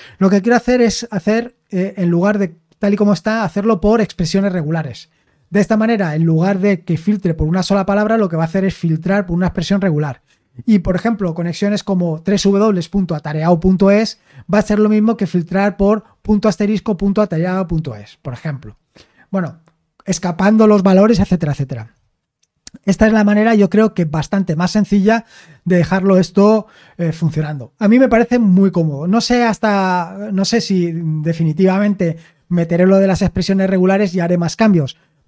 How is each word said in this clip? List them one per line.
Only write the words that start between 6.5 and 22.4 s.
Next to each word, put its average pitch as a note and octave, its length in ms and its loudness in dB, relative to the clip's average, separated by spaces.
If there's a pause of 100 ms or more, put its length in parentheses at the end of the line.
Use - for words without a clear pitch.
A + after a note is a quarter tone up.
de F#3+ 240 0
que E3 140 -4
filtre F#3 380 -2
por D#3+ 120 -2
una F3+ 160 -2
sola G3 240 0
palabra, G#3+ 320 0
lo G3+ 100 0
que E3 80 -4
va D#3+ 60 0
a E3 40 0
hacer F#3+ 180 -2
es F#3+ 100 -2
filtrar F3 520 -2
por F3 100 -4
una F3+ 100 0
expresión F3+ 340 -2
regular. D3+ 420 -4 (440)
Y, G#3+ 140 4
por F3+ 160 -2
ejemplo, G3+ 380 -4
conexiones F#3+ 500 -4
como F3 380 -2
tres G3 200 -2
W G3 480 2
punto F#3 240 -2
atareado D#3 460 0
punto F#3+ 320 4
es G#3+ 260 0 (340)
va G3+ 60 2
a G#3+ 40 2
ser G#3 180 0
lo G#3+ 80 4
mismo G#3+ 280 2
que G3 120 -4
filtrar F#3+ 480 -2
por G3+ 260 0 (180)
punto G#3+ 280 0
asterisco G#3 480 -2
punto G3 260 0
atareado F#3 460 -2
punto D#3 260 -4
es, G#2 260 -20
por C3 120 -10
ejemplo. A#2+ 440 -12 (540)
Bueno, F3 300 -6 (440)
escapando G3 640 2
los G#3 160 4
valores, G3 380 4
etcétera, E3 320 0
etcétera. B2+ 420 -8 (920)